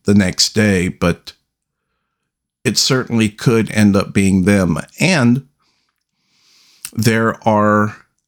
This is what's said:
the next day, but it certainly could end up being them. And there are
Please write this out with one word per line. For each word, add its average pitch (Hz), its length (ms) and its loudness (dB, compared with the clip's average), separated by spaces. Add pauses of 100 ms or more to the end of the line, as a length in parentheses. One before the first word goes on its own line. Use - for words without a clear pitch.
the 104 100 2
next 95 380 0
day, 98 340 0
but - 460 -4 (1300)
it - 140 -6
certainly 113 540 0
could 113 420 0
end 104 240 2
up 95 160 -2
being 95 320 0
them. 92 340 0 (220)
And 139 480 0 (1400)
there 110 560 -2
are 104 480 0 (320)